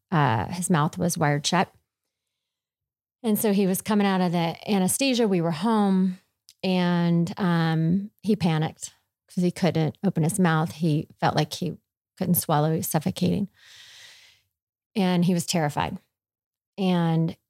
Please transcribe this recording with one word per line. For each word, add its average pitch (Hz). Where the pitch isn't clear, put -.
uh, 127
his 180
mouth 160
was 175
wired 147
shut. 185
And 214
so 208
he 196
was 185
coming 208
out 190
of 175
the 170
anesthesia. 220
We 185
were 165
home 190
and, 175
um, 170
he 196
panicked 160
'cause 180
he 180
couldn't 160
open 170
his 175
mouth. 160
He 156
felt -
like 151
he 175
couldn't 175
swallow, 156
he 160
was 185
suffocating. 180
And 180
he 185
was 170
terrified. 147
And 170